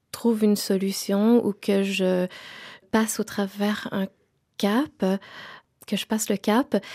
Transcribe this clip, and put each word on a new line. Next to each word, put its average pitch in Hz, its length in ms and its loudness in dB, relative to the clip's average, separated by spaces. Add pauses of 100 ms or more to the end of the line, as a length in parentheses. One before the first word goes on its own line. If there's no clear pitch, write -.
(120)
trouve 220 320 0
une 208 120 6
solution 202 880 2
ou 202 80 0
que 196 300 0
je 185 440 0 (600)
passe 220 300 0
au 214 40 -2
travers 202 680 -4
un 190 160 -2 (500)
cap, 220 480 0 (840)
que 202 100 -2
je - 80 -4
passe 220 240 -4
le 202 80 0
cap, 226 400 2 (180)